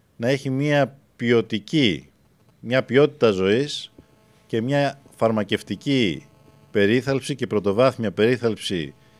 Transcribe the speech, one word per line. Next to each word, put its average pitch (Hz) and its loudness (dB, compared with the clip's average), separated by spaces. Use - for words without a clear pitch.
να 117 -4
έχει 139 -2
μια 143 0
ποιοτική, 113 0
μια 123 -2
ποιότητα 135 2
ζωής 101 -2
και 113 -4
μια 139 -2
φαρμακευτική 110 -2
περίθαλψη 123 0
και 123 -6
πρωτοβάθμια 104 0
περίθαλψη 104 -2